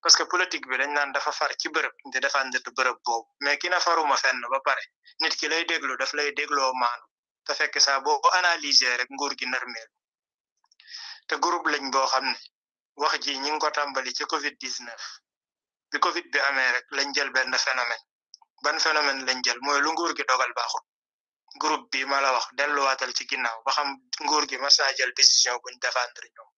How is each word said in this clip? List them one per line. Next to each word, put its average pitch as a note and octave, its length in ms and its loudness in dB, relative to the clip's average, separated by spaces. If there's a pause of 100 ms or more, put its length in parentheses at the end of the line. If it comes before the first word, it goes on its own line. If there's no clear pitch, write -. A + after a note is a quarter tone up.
Parce E3 160 4
que E3 80 2
politique E3+ 420 -2
bi C3 120 -4
dañ C#3 160 -2
naan C#3+ 180 0
dafa C#3 200 -2
far C#3+ 240 -2
ci - 120 -4
bërëb, D3+ 240 -2 (200)
te C3+ 60 -2
dafa C#3 220 0
ànd C3 160 -4
ak B2+ 180 -6
bërëb B2+ 300 0
boobu. A#2 240 -2 (120)
Mais C#3+ 180 0
ki F3 100 -4
na F3+ 100 2
faruma D#3+ 380 2
fenn C3 240 0 (100)
ba C3+ 100 0
pare, C3 220 0 (380)
nit D#3 160 0
ki D3+ 120 -4
lay E3 160 0
déglu, C3 320 -2
daf C3 180 -2
lay D3 180 -2
dégloo C#3+ 420 0
maandu. A#2+ 320 -2 (380)
Te D3+ 100 -4
fekk D3 260 -2
saa C#3 200 4
boo C#3+ 200 2
ko F3 100 6
analyser D3 680 4
rek B2+ 120 -2
nguur C3+ 260 -4
gi C3 100 -8
nërmeel. B2 420 -8 (1400)
Te - 120 -2
groupe F3 320 0
lañ C#3 200 -2
boo C3+ 160 2
xam C3 180 2
ne B2+ 140 -4 (580)
wax C#3+ 240 0
ji C#3 180 -6
ñi C#3 120 -4
ngi D3+ 80 -2
ko D3+ 120 0
tàmbali C#3 440 -4
ci D3+ 100 -4
covid D3 340 -4
dix-neuf. B2 460 -12 (880)
Bi D3 60 -2
covid E3+ 340 0
bi C#3+ 80 2
amee C3+ 320 2
rek B2+ 180 -2
lañ C#3 240 -2
jël C#3 160 0
benn B2+ 280 0
phénomène. B2 460 -2 (580)
Ban D3+ 160 2
phénomène D3+ 480 2
lañ B2+ 180 0
jël? A#2+ 160 0
Mooy C#3+ 220 2
lu D3+ 100 2
nguur E3 240 0
gi C#3+ 100 -4
dogal B2+ 280 2
baaxul. A#2 260 -2 (800)
Groupe D3+ 300 -2
bi C3+ 160 -2
ma C#3 140 2
la C3+ 120 2
wax, B2 220 0
delluwaatal C#3 600 0
ci C3+ 140 -4
ginnaaw A#2+ 340 -4
ba C3+ 100 -2
xam C#3+ 160 0 (320)
nguur D3 280 2
gi C3 100 -6
mas C3+ 200 4
naa C#3 180 2
jël B2+ 180 -2
décision - 480 4
buñ B2 160 -14
défendre B2 460 -2 (100)
ñoom. - 240 -20